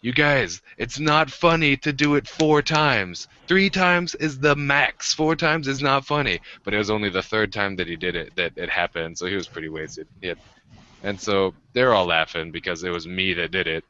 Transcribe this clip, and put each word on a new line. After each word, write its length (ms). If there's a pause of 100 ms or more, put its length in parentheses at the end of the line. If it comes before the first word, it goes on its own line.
You 100
guys, 500 (160)
it's 200
not 320
funny 480
to 140
do 220
it 140
four 340
times. 640 (200)
Three 200
times 460
is 240
the 180
max. 560
Four 240
times 320
is 140
not 240
funny. 340 (240)
But 100
it 40
was 120
only 200
the 120
third 300
time 240
that 120
he 80
did 200
it 200
that 200
it 140
happened, 480
so 80
he 100
was 120
pretty 200
wasted. 400 (120)
He 80
had, 100 (640)
and 180
so 340 (200)
they're 200
all 120
laughing 460
because 320
it 60
was 160
me 280
that 180
did 140
it. 240